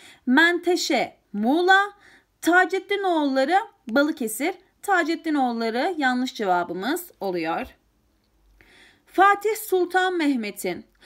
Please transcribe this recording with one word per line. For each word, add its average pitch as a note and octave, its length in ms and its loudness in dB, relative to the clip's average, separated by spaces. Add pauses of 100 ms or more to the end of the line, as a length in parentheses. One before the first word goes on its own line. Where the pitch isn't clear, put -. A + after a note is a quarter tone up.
(260)
Menteşe E4 920 2 (160)
Muğla, F4+ 600 2 (520)
Taceddinoğulları F4 1120 2 (300)
Balıkesir. C#4+ 680 -2 (280)
Taceddinoğulları D4+ 1160 -2
yanlış B3+ 380 -2
cevabımız F#3 840 -2
oluyor. F3+ 480 -6 (1400)
Fatih G4+ 500 2
Sultan F#4 600 0
Mehmet'in A3 680 -4 (200)